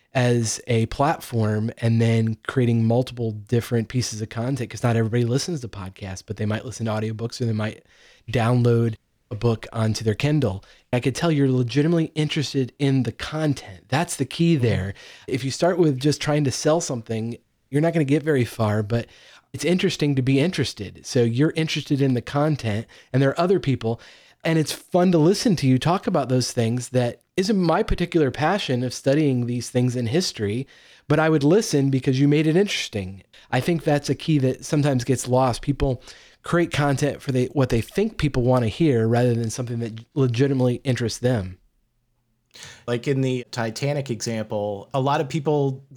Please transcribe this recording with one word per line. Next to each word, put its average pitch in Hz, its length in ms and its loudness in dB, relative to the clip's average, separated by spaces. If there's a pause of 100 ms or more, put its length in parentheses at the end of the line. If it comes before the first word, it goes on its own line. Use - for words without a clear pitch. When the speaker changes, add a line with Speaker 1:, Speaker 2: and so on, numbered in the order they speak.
(140)
Speaker 1:
as 120 520 2
a 113 200 2
platform 110 920 0
and 113 220 2
then 113 460 2
creating 117 400 2
multiple 117 460 0
different 110 560 -2
pieces 113 340 -4
of 110 60 -8
content, 120 420 -4
'cause 110 120 -10
not 117 140 2
everybody 113 280 2
listens 127 360 -2
to 117 80 -12
podcasts, 95 560 -12
but 104 120 -10
they 110 100 -4
might 110 180 -4
listen 113 220 -8
to 110 60 -2
audiobooks 110 480 -6
or 127 40 -2
they 113 80 0
might 107 320 -4 (460)
download 117 640 2 (360)
a 117 40 -10
book 113 380 -2
onto 110 320 -2
their 107 100 2
Kindle. 131 500 0 (280)
I 123 80 2
could 127 140 0
tell 170 180 0
you're 139 180 2
legitimately 143 640 2
interested 143 640 -2
in 135 240 2
the 117 100 -2
content. 147 760 -4
That's 165 280 -2
the 139 80 -2
key 170 320 2
there. 98 380 0 (320)
If 123 180 -4
you 135 60 -4
start 175 280 0
with 156 200 4
just 139 220 0
trying 151 240 0
to 135 60 0
sell 160 300 0
something, 117 560 -6 (320)
you're 147 140 0
not 165 100 2
gonna 160 120 2
get 143 180 2
very 143 220 2
far, 107 380 0
but 113 240 -2 (460)
it's - 120 -8
interesting 170 500 0
to 131 80 0
be 135 180 2
interested. 139 640 -4
So 120 200 2
you're 120 320 2
interested 156 440 -2
in 135 140 2
the 120 80 -2
content, 131 640 -2 (260)
and 131 80 2
there 135 100 4
are - 100 -4
other 180 180 2
people, 120 420 -2 (440)
and 160 140 2
it's 151 140 -2
fun 180 400 2
to 170 60 4
listen 180 380 4
to 139 100 0
you 131 100 4
talk 160 300 0
about 151 220 0
those 127 240 0
things 120 380 -2
that 123 300 -2 (160)
isn't 190 240 0
my 165 220 2
particular 160 480 0
passion 139 540 0
of 123 100 -6
studying 135 500 2
these 120 240 -6
things 123 280 0
in 123 100 -2
history, 117 600 -2 (420)
but 151 100 4
I 156 100 2
would 156 140 2
listen 147 480 4
because 131 300 2
you 143 80 6
made 151 180 4
it 160 100 2
interesting. 98 680 -2 (260)
I 131 100 0
think 165 220 0
that's 147 260 0
a 143 60 0
key 151 240 0
that 131 260 0
sometimes 139 400 0
gets 127 220 -2
lost. 123 340 2
People 139 420 -2 (400)
create 175 280 0
content 143 500 0
for - 120 -6
they, 127 140 2
what 131 240 0
they 117 100 2
think 214 360 -2
people 135 260 0
wanna 123 260 2
hear 117 400 2
rather 120 260 4
than 113 160 -2
something 117 300 -6
that 113 240 -8 (100)
legitimately 127 720 2
interests 120 340 -2
them. 104 400 -2 (1300)
Speaker 2:
Like 120 220 -2
in 135 120 0
the 127 300 -2
Titanic 135 580 -4
example, 107 840 -6
a 139 60 0
lot 139 200 0
of 143 80 -4
people 143 560 -2 (120)